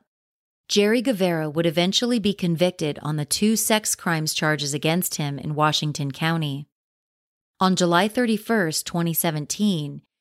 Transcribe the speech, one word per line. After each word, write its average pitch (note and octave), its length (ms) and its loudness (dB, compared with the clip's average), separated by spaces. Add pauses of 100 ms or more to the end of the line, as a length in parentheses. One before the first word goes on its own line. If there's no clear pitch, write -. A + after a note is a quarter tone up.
(680)
Jerry G#3 340 4
Guevara F3 480 0
would E3 160 0
eventually F#3+ 520 2
be G3+ 140 0
convicted E3+ 720 0
on D3+ 140 -4
the D3 100 -2
two G#3+ 300 2
sex G#3+ 380 0
crimes D#3 380 -2
charges D3 400 -2
against D#3+ 440 0
him C#3+ 220 -4
in D3+ 160 -6
Washington D3+ 560 0
County. D3+ 580 -4 (920)
On F#3 160 4
July F3 320 4
thirty-first, A3 800 0
twenty E3+ 260 -2
seventeen, D#3 920 -2 (180)